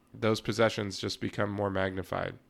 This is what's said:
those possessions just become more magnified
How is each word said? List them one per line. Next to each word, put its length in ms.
those 220
possessions 580
just 220
become 300
more 200
magnified 640